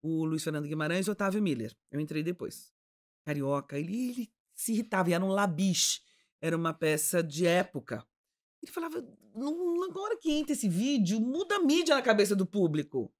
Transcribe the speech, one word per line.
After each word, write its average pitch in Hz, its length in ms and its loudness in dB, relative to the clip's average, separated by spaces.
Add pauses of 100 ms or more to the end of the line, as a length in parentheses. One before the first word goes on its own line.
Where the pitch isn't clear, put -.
o 160 240 -2
Luiz 160 180 -2
Fernando 151 240 -4
Guimarães 156 400 -2
e 214 40 -2
Otávio 196 300 0
Miller. 131 340 -2 (160)
Eu 143 80 -4
entrei 156 240 -4
depois. - 500 -8 (520)
Carioca, 143 520 -2
ele, 208 320 -2
ele 240 220 -6 (220)
se - 200 -4
irritava, 202 360 0
e 175 40 4
era 175 100 2
um 190 60 0
labiche. 190 720 2 (400)
Era 165 160 0
uma 165 160 0
peça 156 480 2
de 160 240 0
época. 165 600 0 (580)
Ele - 80 -16
falava, 330 340 -6 (300)
"Não, 339 480 -2
agora 381 340 -4
que 320 140 -2
entra 302 220 0
esse 226 140 -2
vídeo, 214 520 2
muda 330 360 0
a 403 40 0
mídia 320 360 4
na 262 60 2
cabeça 208 340 4
do 190 100 2
público." 151 760 0